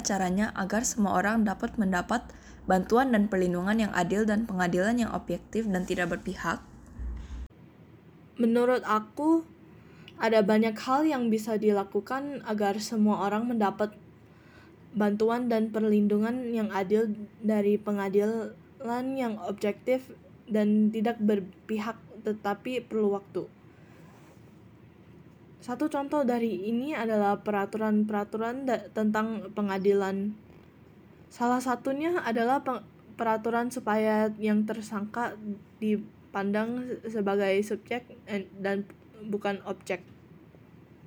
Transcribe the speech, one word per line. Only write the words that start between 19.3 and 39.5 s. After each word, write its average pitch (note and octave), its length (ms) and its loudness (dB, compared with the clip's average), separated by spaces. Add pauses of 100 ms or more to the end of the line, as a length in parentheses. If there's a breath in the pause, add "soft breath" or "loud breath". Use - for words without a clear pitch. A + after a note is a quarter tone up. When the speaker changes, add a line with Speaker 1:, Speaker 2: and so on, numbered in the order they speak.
Speaker 2:
objektif G#3 720 -2 (380)
dan G#3+ 400 4
tidak A3 240 0
berpihak, G#3+ 800 -2 (320)
tetapi G#3+ 560 -4
perlu G#3+ 320 0
waktu. G3 320 -6 (2250 loud breath)
Satu B3 240 -2
contoh C#4+ 400 0
dari A3+ 400 0
ini A#3+ 240 -2
adalah G#3+ 480 2
peraturan-peraturan G#3+ 1300 -2
da-, - 240 -2
tentang G#3+ 640 -2
pengadilan. G3 800 0 (960)
Salah B3 320 0
satunya C4+ 640 -2
adalah A#3 320 2
pe-, C4 240 -4 (320)
peraturan A#3 560 0
supaya A3 640 2
yang G#3+ 320 2
tersangka G#3+ 720 -6 (400)
dipandang G#3+ 1300 -4
sebagai G3+ 560 2
subjek, A3+ 480 -6 (160)
eh, G3+ 160 -4 (160)
dan G3 240 -2 (400)
bukan G3+ 400 -4